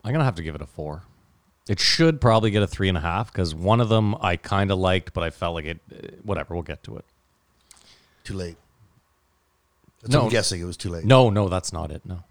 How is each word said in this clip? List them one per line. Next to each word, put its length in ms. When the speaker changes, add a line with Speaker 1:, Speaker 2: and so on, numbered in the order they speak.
Speaker 1:
I'm 80
gonna 120
have 120
to 60
give 120
it 80
a 40
four. 360
It 140
should 400
probably 300
get 120
a 40
three 220
and 100
a 20
half 320
'cause 220
one 260
of 80
them 320
I 160
kinda 380
liked, 400
but 100
I 60
felt 240
like 100
it, 160
uh, 160
whatever, 320
we'll 80
get 220
to 120
it. 80
Speaker 2:
Too 120
late. 220
That's 120
what 60
Speaker 1:
No. 60
Speaker 2:
I'm 40
guessing. 300
It 40
was 120
too 140
late. 160
Speaker 1:
No, 240
no, 180
that's 240
not 180
it. 140
No. 260